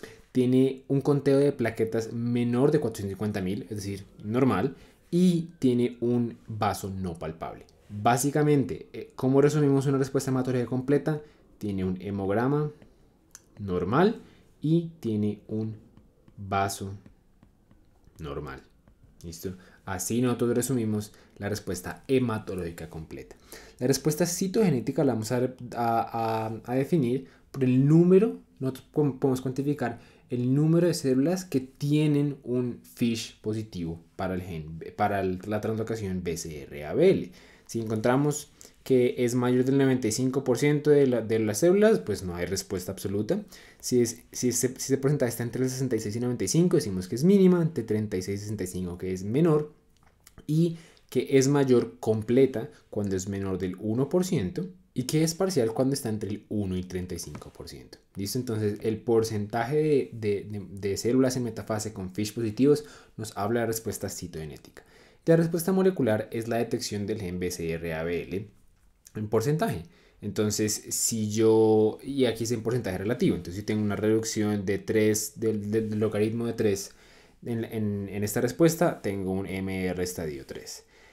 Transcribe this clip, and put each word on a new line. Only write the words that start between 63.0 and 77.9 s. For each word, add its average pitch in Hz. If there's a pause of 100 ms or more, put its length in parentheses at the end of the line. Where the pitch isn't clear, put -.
nos 107
habla 104
de 113
respuesta 104
citogenética. - (440)
La 165
respuesta 165
molecular 143
es 113
la 117
detección 113
del 98
gen 90
B 90
C 82
R 82
A 80
B 85
L 95 (640)
en 107
porcentaje. 117 (360)
Entonces, 107
si 110
yo, 110
y 135
aquí 113
es 113
en 113
porcentaje 107
relativo, 110
entonces 82
si 101
tengo 107
una 101
reducción 107
de 98
tres, 107
del, 107
del, 107
del 107
logaritmo 110
de 117
tres 107 (520)
en, 113
en, 101